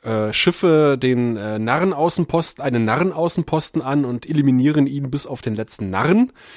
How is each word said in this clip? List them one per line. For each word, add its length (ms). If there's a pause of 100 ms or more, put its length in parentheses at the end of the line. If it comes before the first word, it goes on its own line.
äh, 300
Schiffe 640
den, 380
äh, 240
Narrenaußenpost-, 1000
einen 240
Narrenaußenposten 960
an 240
und 240
eliminieren 580
ihn 240
bis 160
auf 140
den 160
letzten 320
Narren, 420 (240)